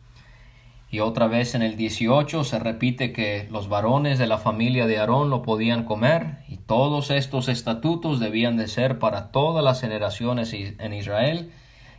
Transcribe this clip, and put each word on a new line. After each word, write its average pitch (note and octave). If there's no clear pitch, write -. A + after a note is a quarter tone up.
Y G#2+
otra A2+
vez A#2+
en A#2
el A2
dieciocho B2
se A2+
repite B2
que G#2
los G#2
varones B2+
de A#2+
la A2
familia A#2
de A2
Aarón C3
lo B2
podían A2+
comer, D3
y -
todos C#3+
estos C3+
estatutos D3
debían A2+
de A2
ser B2+
para -
todas D#3
las C3
generaciones A2+
i-, G2+
en G#2+
Israel, A2+